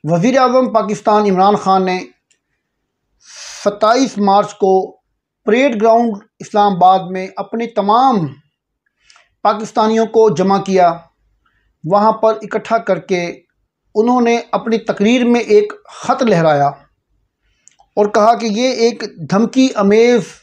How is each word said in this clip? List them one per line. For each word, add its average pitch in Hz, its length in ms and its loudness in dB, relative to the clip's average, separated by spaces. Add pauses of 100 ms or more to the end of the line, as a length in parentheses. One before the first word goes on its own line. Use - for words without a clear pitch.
वज़ीर 175 360 0
आज़म 254 300 2
पाकिस्तान 208 560 0
इमरान 196 320 2
ख़ान 190 260 0
ने 185 140 -2 (1300)
सत्ताईस 214 920 -2
मार्च 202 360 0
को 190 160 0 (760)
परेड 240 320 0
ग्राउंड 226 420 0 (200)
इस्लामाबाद 185 720 0
में 185 280 -10
अपने 226 360 -8
तमाम 214 500 0 (1200)
पाकिस्तानियों 220 600 -2
को 220 240 2
जमा 185 300 0
किया। 185 280 2 (920)
वहाँ 202 280 2 (120)
पर 220 200 0
इकट्ठा 214 360 -4
करके 180 420 -4 (760)
उन्होंने 233 420 2 (160)
अपनी 220 240 -2 (100)
तकरीर 233 380 0
में 240 160 2
एक 208 320 2 (240)
ख़त 269 260 -2
लहराया 156 500 2 (1200)
और 208 140 2
कहा 220 240 4
कि 214 200 -4
ये 254 180 0 (140)
एक 233 160 -4 (240)
धमकी 233 420 2 (100)
अमेज़ 214 640 2